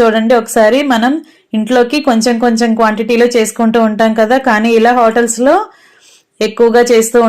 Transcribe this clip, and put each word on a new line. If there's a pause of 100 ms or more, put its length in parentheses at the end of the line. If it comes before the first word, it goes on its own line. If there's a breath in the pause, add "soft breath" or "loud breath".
చూడండి
ఒకసారి. (120)
మనం (440 soft breath)
ఇంట్లోకి (100)
కొంచెం (100)
కొంచెం (120)
క్వాంటిటీలో
చేసుకుంటూ (100)
ఉంటాం
కదా, (120)
కానీ (100)
ఇలా
హోటల్స్‌లో (960 soft breath)
ఎక్కువగా (100)
చేస్తూ